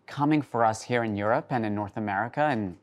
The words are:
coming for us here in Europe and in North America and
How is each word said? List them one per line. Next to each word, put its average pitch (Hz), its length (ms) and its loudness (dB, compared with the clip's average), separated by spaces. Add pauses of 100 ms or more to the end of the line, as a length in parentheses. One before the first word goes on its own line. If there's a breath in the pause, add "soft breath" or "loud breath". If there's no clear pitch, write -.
coming 147 340 2
for 117 240 2
us 110 160 2
here 120 240 0
in 107 100 -2
Europe 113 360 0
and 117 140 0
in 104 80 -2
North 101 220 -4
America 107 460 -2
and 110 420 -2